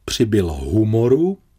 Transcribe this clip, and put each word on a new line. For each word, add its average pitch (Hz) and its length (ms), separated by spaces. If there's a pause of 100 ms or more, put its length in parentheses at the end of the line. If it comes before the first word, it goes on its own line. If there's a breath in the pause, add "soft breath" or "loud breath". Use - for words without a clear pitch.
přibylo 104 500
humoru, 110 840 (200)